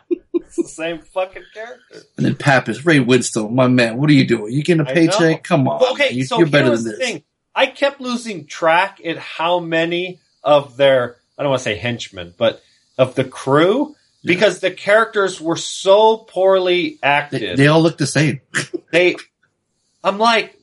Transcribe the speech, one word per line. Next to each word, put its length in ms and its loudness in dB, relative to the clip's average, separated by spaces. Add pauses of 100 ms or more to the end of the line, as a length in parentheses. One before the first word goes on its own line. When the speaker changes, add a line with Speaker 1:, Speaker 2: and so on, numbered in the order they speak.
Speaker 1:
<laughs> 0 - (420)
Speaker 2:
It's 40 -20
the 80 -2
same 360 -10
fucking 440 -8 (100)
character. 480 -18 (160)
Speaker 1:
And 80 -2
then 100 0
Pappas, 480 -2
Ray 140 4
Winstone, 560 0
my 140 2
man, 300 2
what 120 0
are 40 6
you 120 4
doing? 260 -2
You 120 -2
getting 200 0
a 60 -4
Speaker 2:
I 60 -6
Speaker 1:
paycheck? 240 2
Speaker 2:
know. 240 2
Speaker 1:
Come 240 0
on, 120 -4
Speaker 2:
Well, 120 2
okay, 180 -2
Speaker 1:
man. 60 -6
You, 100 -4
Speaker 2:
so 140 -2
Speaker 1:
you're 80 4
better 160 2
Speaker 2:
here 80 2
was 140 -2
Speaker 1:
than 80 -6
Speaker 2:
the 40 -12
Speaker 1:
this. 100 -4
Speaker 2:
thing. 160 -8 (300)
I 140 2
kept 340 -4
losing 460 -8
track 580 0
at 140 -6
how 400 -4
many 600 -4 (240)
of 320 2
their, 420 2 (200)
I 60 -8
don't 80 -2
wanna 80 0
say 160 -4
henchmen, 600 -8
but 280 -2 (340)
of 160 0
the 120 -2
crew, 680 0 (280)
Speaker 1:
Yeah. 100 -2
Speaker 2:
because 260 2
the 120 -2
characters 680 0
were 180 -4
so 600 2
poorly 840 0
Speaker 1:
They, 80 -2
Speaker 2:
acted. 500 -2
Speaker 1:
they 100 4
all 160 4
look 160 0
the 80 -2
same. 340 -2 (220)
<laughs> 280 -14
Speaker 2:
They, 260 2 (880)
I'm 140 -2
like, 460 0